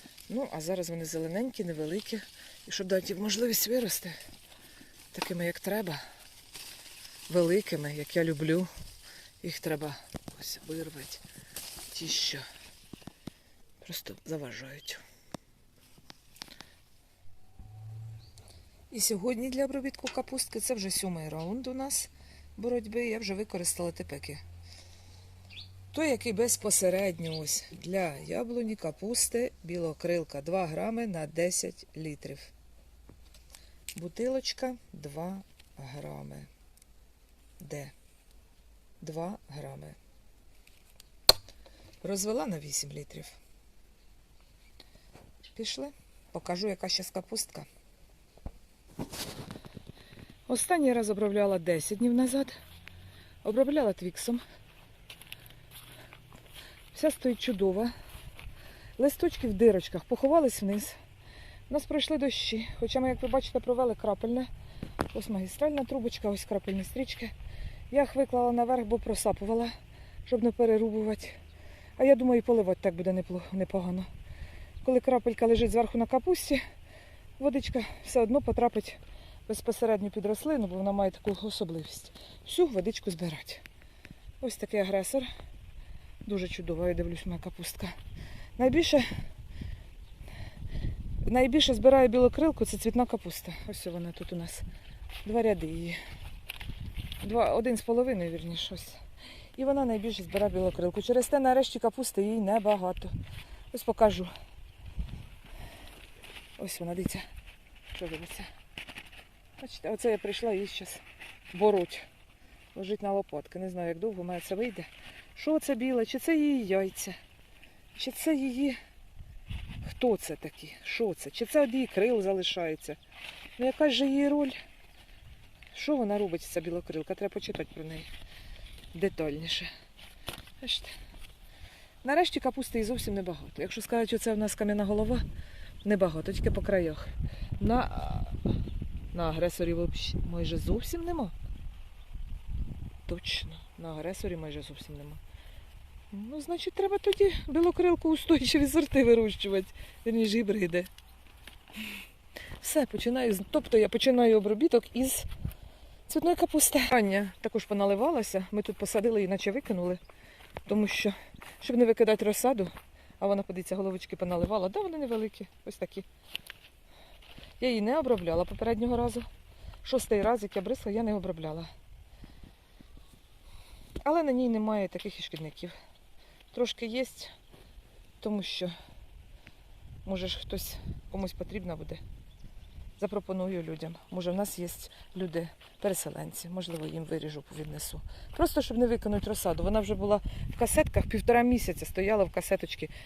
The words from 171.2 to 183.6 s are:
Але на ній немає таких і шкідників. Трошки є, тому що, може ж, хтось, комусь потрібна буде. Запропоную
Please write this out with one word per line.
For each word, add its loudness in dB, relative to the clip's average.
Але 4
на 2
ній 4
немає 2
таких -8
і -8
шкідників. -10
Трошки -2
є, -2
тому -2
що, -4
може -4
ж, -6
хтось, -8
комусь -4
потрібна -8
буде. -10
Запропоную -2